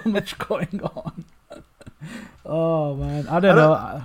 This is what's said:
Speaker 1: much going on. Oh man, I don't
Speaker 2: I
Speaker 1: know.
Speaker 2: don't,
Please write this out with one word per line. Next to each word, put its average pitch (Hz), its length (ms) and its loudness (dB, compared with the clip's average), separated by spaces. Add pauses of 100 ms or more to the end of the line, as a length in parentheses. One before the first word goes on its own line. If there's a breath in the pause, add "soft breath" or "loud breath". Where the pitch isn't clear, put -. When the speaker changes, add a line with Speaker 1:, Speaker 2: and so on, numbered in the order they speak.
Speaker 1:
much 202 320 -2
going - 440 -6
on. - 440 -10 (1200 loud breath)
Oh 160 500 -2
man, 143 340 -4
I 160 100 0
don't 185 180 8
Speaker 2:
I 156 40 10
Speaker 1:
know. 151 80 8
Speaker 2:
don't, 156 80 4 (280)